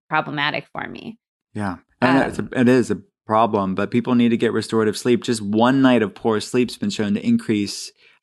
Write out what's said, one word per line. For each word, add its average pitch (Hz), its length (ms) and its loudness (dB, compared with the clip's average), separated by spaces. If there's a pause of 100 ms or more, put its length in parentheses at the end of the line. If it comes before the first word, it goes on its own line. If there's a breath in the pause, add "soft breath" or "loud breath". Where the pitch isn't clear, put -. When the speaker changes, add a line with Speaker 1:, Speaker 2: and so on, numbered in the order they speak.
Speaker 1:
problematic 151 640 -2
for - 160 -10
me. - 320 -16 (340)
Speaker 2:
Yeah. 101 240 -6 (240)
And 131 160 4
Speaker 1:
Um, 131 120 0
Speaker 2:
it's 98 100 -10
a, 104 100 -6 (100)
it 120 80 4
is 123 240 4
a 98 100 -6 (240)
problem, 107 500 2
but 101 160 -4
people 120 240 0
need 120 140 4
to 113 80 2
get 110 160 0
restorative 107 440 0
sleep. 120 260 2
Just 117 180 -2
one 113 400 2
night 123 220 4
of 98 100 -4
poor 110 260 -2
sleep's 123 380 -2
been 104 120 -4
shown 101 260 -2
to - 100 -4
increase 113 640 -2 (320 soft breath)